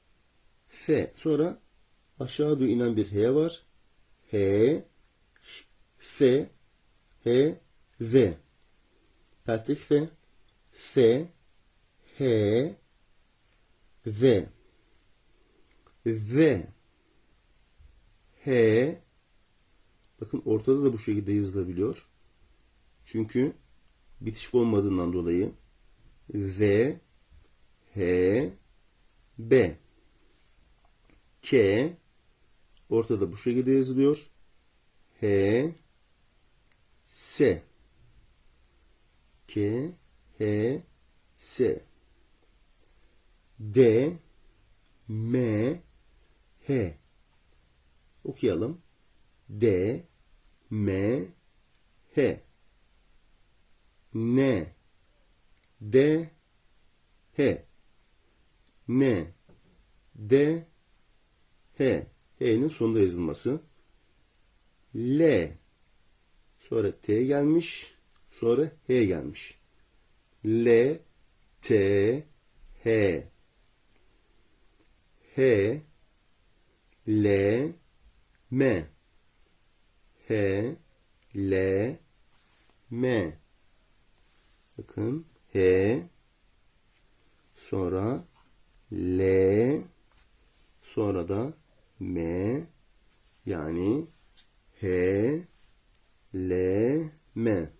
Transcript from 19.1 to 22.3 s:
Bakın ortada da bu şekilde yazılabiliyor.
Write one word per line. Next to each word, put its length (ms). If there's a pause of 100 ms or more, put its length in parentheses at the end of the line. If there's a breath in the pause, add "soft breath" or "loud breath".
Bakın 240
ortada 380
da 100
bu 60
şekilde 340
yazılabiliyor. 720 (1000)